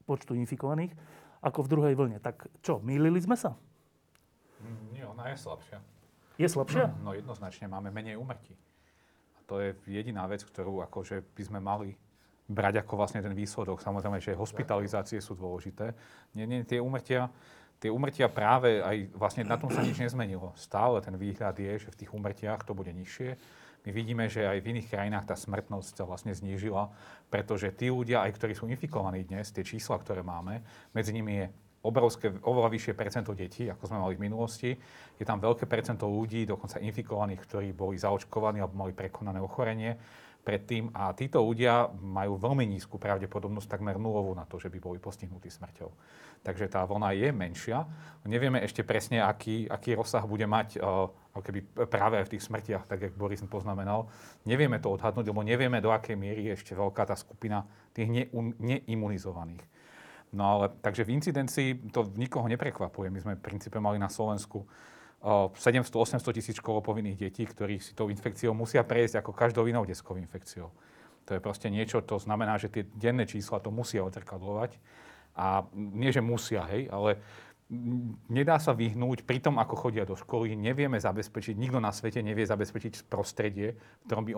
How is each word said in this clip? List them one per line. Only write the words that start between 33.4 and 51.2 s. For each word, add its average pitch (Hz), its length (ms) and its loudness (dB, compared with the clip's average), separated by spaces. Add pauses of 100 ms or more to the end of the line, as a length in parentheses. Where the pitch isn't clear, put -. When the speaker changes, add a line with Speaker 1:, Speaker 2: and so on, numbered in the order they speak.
Speaker 2:
ako - 160 -10
sme 107 160 -4
mali 92 160 -2
v 101 80 -4
minulosti. 113 480 -2 (420)
Je 107 80 -6
tam 107 140 2
veľké 120 320 4
percento 110 400 0
ľudí, 110 320 0
dokonca 104 400 -4
infikovaných, 104 640 -2
ktorí 101 240 -4
boli 95 240 -2
zaočkovaní 104 640 0
alebo 95 280 -2
mali 92 60 -4
prekonané 95 460 -6
ochorenie 110 560 -2 (520)
predtým. 113 480 0
A 98 160 0
títo 131 320 2
ľudia 117 480 6
majú 98 480 -4
veľmi 127 320 2
nízku 95 320 -6
pravdepodobnosť, 101 640 -2
takmer 101 320 -2
nulovú 104 360 0
na 87 120 -8
to, 87 160 -10
že 92 80 -6
by 92 80 -10
boli 90 240 -8
postihnutí 92 480 -12
smrťou. 82 400 -14 (560)
Takže 95 240 -2
tá 92 160 2
vlna 101 320 2
je 120 160 4
menšia. 101 480 -2 (400)
Nevieme 120 400 2
ešte 107 240 -2
presne, 110 320 2
aký, 110 480 2
aký 107 320 0
rozsah 113 240 2
bude 107 240 0
mať, 107 320 2
eh, - 40 -2 (520)